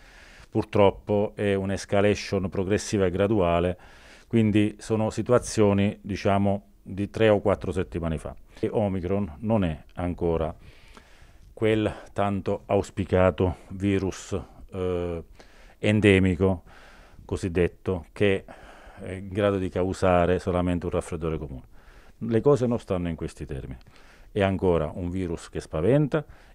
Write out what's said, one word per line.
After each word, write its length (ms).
purtroppo, 840
è 200
un'escalation 960
progressiva 560
e 60
graduale, 680
quindi 500
sono 320
situazioni, 920
diciamo, 640
di 300
tre 200
o 100
quattro 320
settimane 440
fa. 160
E 100
Omicron 720
non 240
è 180
ancora 600
quel 400
tanto 540
auspicato 920
virus, 720
eh, 460
endemico, 840
cosiddetto, 840
che 340
è 120
in 160
grado 280
di 120
causare 720
solamente 460
un 40
raffreddore 480
comune. 240
Le 220
cose 260
non 140
stanno 280
in 60
questi 320
termini. 320
È 100
ancora 500
un 180
virus 380
che 120
spaventa 640